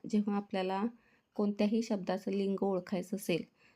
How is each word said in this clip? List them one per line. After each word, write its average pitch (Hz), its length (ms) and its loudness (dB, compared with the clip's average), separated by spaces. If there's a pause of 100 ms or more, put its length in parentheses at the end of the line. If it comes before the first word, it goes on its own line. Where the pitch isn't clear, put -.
(100)
जेव्हा 208 260 2
आपल्याला 190 480 -2 (500)
कोणत्याही 208 480 2
शब्दाचं 196 480 -2
लिंग 196 320 2
ओळखायचं 185 540 0
असेल - 280 -2 (320)